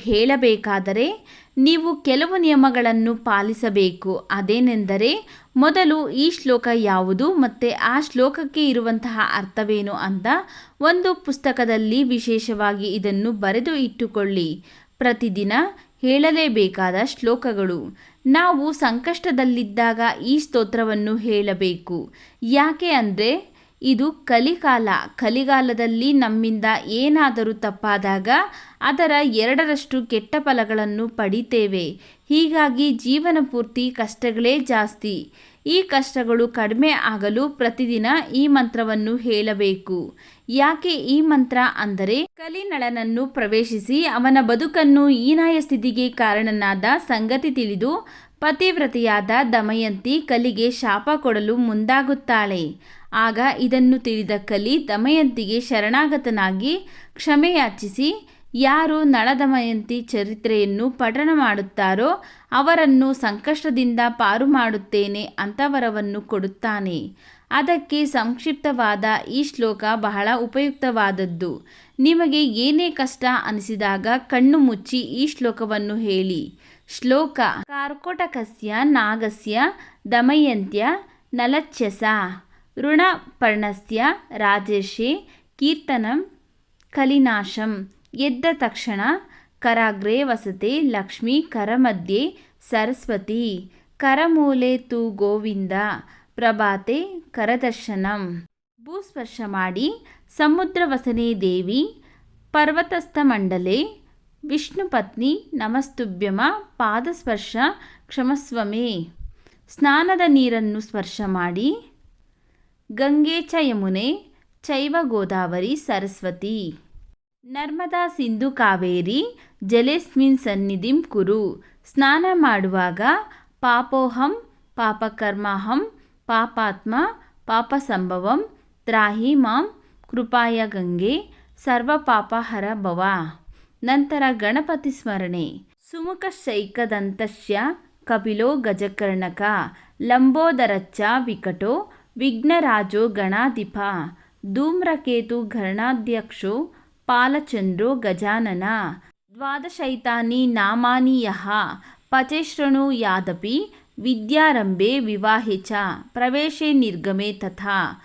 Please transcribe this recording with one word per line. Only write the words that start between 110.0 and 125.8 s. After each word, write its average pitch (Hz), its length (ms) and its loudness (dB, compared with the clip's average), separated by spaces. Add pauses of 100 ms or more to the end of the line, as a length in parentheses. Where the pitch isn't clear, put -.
ನೀರನ್ನು 226 520 2
ಸ್ಪರ್ಶ 208 480 -8
ಮಾಡಿ, 185 400 -2 (1200)
ಗಂಗೆ 294 540 2
ಚ 311 180 -6
ಯಮುನೆ 208 460 0 (560)
ಚೈವ 285 320 -2 (120)
ಗೋದಾವರಿ 190 680 -2
ಸರಸ್ವತಿ. 196 840 -6 (840)
ನರ್ಮದಾ 302 640 -6
ಸಿಂಧು 247 440 -2
ಕಾವೇರಿ 185 680 0 (420)
ಜಲೇಸ್ಮಿನ್ 269 800 2
ಸನ್ನಿಧಿಂ 196 640 -2
ಕುರು. 208 400 0 (440)
ಸ್ನಾನ 277 380 2 (120)
ಮಾಡುವಾಗ 190 640 2 (600)
ಪಾಪೋಹಂ 254 720 0 (440)
ಪಾಪಕರ್ಮಾಹಂ 214 1040 -2 (480)